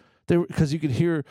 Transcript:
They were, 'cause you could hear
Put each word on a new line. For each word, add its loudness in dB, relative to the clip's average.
They 4
were, 0
'cause 0
you -2
could -2
hear 0